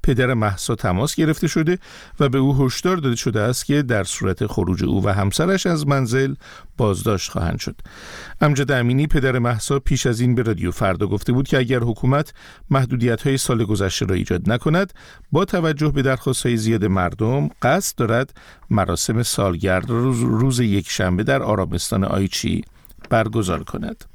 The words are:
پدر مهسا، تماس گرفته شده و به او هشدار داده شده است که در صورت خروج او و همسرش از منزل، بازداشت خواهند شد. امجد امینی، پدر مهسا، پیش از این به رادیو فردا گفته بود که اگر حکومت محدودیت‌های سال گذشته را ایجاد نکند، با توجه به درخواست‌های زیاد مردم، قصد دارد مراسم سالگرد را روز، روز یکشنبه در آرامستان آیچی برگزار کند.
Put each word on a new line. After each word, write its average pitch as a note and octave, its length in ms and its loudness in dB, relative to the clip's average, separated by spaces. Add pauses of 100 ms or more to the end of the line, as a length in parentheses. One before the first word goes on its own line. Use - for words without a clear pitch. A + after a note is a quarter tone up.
پدر B2+ 300 2
مهسا، G#2+ 420 -2
تماس G2+ 400 0
گرفته D#3 320 2
شده E3 320 0 (400)
و C#3+ 100 4
به C3 80 0
او C3+ 280 4
هشدار F3+ 320 0
داده C3 180 0
شده A2 260 -2
است A#2+ 240 -2
که C#3+ 160 2
در A#2 220 0
صورت G2 440 -2
خروج G2+ 360 -2
او G2 220 0
و G#2 40 2
همسرش G#2 560 0
از D#3 220 0
منزل، C3+ 460 0 (440)
بازداشت G2 540 0
خواهند E2+ 280 -2
شد. - 160 -8 (680)
امجد C#3+ 300 2
امینی، C3 360 2
پدر C3 320 2
مهسا، A#2+ 400 0
پیش - 260 0
از A#2 140 2
این B2 160 4
به B2 60 2
رادیو F2 300 0
فردا F#2+ 360 0
گفته G#2 260 -2
بود C3+ 140 0
که C#3 100 2
اگر B2+ 220 0
حکومت B2 540 0 (360)
محدودیت‌های B2+ 680 0
سال A#2 280 0
گذشته G2 400 -2
را F#2+ 100 0
ایجاد F#2 340 -2
نکند، D#3 440 0 (380)
با E3+ 140 4
توجه D#3+ 440 0
به C#3 120 0
درخواست‌های B2 560 0
زیاد A2 280 0
مردم، G2 640 0 (120)
قصد D#3 340 0
دارد A#2+ 380 0 (360)
مراسم G#2+ 540 0
سالگرد F#2 680 0
را A#2 140 0
روز، B2+ 160 0
روز B2 400 2
یکشنبه G2 640 0
در C3+ 200 0
آرامستان G2 600 0
آیچی F#2+ 600 -2 (460)
برگزار A2 540 0
کند. - 520 -10